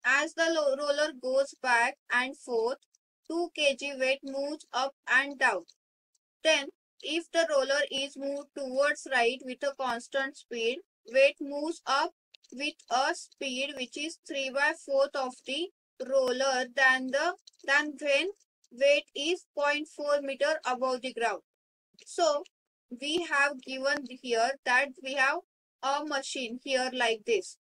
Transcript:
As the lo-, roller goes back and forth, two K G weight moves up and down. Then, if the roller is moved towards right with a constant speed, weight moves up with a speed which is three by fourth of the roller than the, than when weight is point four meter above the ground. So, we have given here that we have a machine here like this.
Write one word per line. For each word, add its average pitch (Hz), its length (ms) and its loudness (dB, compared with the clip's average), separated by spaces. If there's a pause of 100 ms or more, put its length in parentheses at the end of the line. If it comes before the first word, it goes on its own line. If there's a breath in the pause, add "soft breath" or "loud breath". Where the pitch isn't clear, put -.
As 294 300 2
the 330 160 2
lo-, 302 260 2
roller 294 420 0
goes 262 440 -2
back 247 340 2 (160)
and 254 240 0
forth, 240 400 -2 (500)
two 339 280 -2
K 285 200 2
G 285 220 -8
weight 262 260 0
moves 277 480 -6
up 262 220 -2 (180)
and 269 280 2
down. 220 240 2 (800)
Then, 302 240 4 (340)
if 311 300 -6
the 330 180 2
roller 277 400 2
is 277 260 -6
moved 277 400 -6
towards 285 560 0
right 247 320 2
with 254 200 -8
a 277 180 -2
constant 269 560 -4
speed, 240 400 -4 (340)
weight 269 300 6
moves 294 460 -6
up 294 240 2 (420)
with 285 220 -6 (160)
a 277 240 2
speed 277 640 -8
which 254 180 -8
is 302 300 -8
three 269 260 -6
by 285 200 2 (120)
fourth 277 300 2
of 254 180 -2 (140)
the 311 220 -4 (380)
roller 262 680 2
than 262 320 4
the, 294 260 0 (300)
than 294 360 2
when 294 300 2 (420)
weight 285 340 4 (100)
is 330 320 -2 (100)
point 294 300 0
four 285 340 0
meter 277 460 0
above 254 340 -2
the 254 120 -6
ground. 220 280 -2 (640)
So, 320 380 2 (560)
we 320 300 -2
have 285 320 2
given 262 480 -4
here 240 400 0 (160)
that 254 220 2 (160)
we 262 100 -8
have 285 280 2 (420)
a 277 200 0
machine 269 600 -6
here 254 280 0
like 233 360 0
this. - 380 0